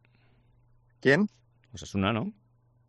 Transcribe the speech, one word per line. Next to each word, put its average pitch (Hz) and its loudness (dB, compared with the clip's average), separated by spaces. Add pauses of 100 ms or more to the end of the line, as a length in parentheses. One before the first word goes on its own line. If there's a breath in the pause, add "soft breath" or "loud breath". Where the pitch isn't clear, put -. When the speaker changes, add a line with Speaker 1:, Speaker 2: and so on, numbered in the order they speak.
(1000)
Speaker 1:
¿Quién? 160 4 (460)
Speaker 2:
Osasuna, 98 -2
¿no? 143 -4 (580)